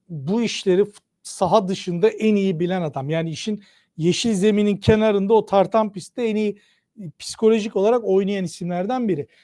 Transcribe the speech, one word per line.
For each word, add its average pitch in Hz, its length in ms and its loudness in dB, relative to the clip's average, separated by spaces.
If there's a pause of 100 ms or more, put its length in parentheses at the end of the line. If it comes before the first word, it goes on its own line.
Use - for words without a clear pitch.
bu 175 340 -4
işleri 196 420 2
f-, 202 80 -10 (300)
saha 185 460 0
dışında 185 400 0
en 214 260 2
iyi 190 260 0
bilen 175 220 -2
adam. 143 280 -4
Yani 165 200 -2
işin 208 320 -6 (340)
yeşil 180 380 0
zeminin 208 420 2
kenarında 214 580 0
o 214 120 2
tartan 202 460 2
pistte - 320 -10
en 214 120 -2
iyi, 208 220 -2 (420)
e, 170 180 -14
psikolojik 220 580 0
olarak 220 280 2
oynayan 196 400 0
isimlerden 180 640 -4
biri. 147 200 -4 (160)